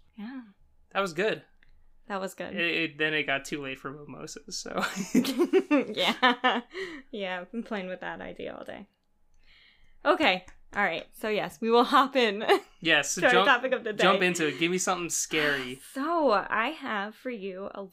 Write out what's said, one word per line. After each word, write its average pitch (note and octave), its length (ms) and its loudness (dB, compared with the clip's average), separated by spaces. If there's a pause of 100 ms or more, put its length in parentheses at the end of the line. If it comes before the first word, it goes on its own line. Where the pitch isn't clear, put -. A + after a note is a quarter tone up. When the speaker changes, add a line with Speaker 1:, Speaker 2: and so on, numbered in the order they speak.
(160)
Speaker 1:
Yeah. A#3+ 240 -12 (520)
Speaker 2:
That G3 80 -2
was F#3+ 120 -2
good. F3 300 -2 (640)
Speaker 1:
That G3 120 -6
was F#3+ 140 -8
good. - 200 -10
Speaker 2:
It, F3+ 60 -2
it, D#3+ 380 -2
then D#3 160 0
it D3+ 100 0
got C#3 200 -2
too D3 180 -6
late C3 160 -8
for C#3 140 -10
mimosas, D3 680 -14
so. - 260 -4 (300)
<laughs> - 0 -
Speaker 1:
<laughs> C4+ 800 2
Yeah. A#3+ 680 2 (520)
Yeah, F#3 280 -8
I've F3+ 120 -16
been A#3 100 -8
playing G3+ 260 -8
with F#3 120 -10
that E3+ 200 -10
idea - 360 -12
all - 80 -14
day. - 240 -14 (1160)
Okay. C4 400 4 (320)
All G3+ 60 2
right. E3 240 -2 (140)
So, A3+ 80 -4
yes, F3+ 320 -4
we A3+ 100 0
will A#3+ 140 8
hop C4+ 320 4
in A3 280 2 (200)
<laughs> - 160 -20
Speaker 2:
Yes, D#3 340 4
Speaker 1:
to - 120 4
our B3+ 60 6
Speaker 2:
jump, F#3+ 140 6
Speaker 1:
topic B3+ 260 4
of A#3 120 0
the G#3+ 80 -4
day. G#3 100 -2
Speaker 2:
jump G3 200 6
into E3+ 260 2
it. C#3 100 -4
Give E3 120 2
me F#3 80 2
something F3 300 -2
scary. C#3 800 -2
Speaker 1:
<sighs> - 80 -18
So, D4 380 2
I G#3 360 0 (120)
have A3 340 -6
for - 160 -10
you G3 440 -8
a G3 180 -10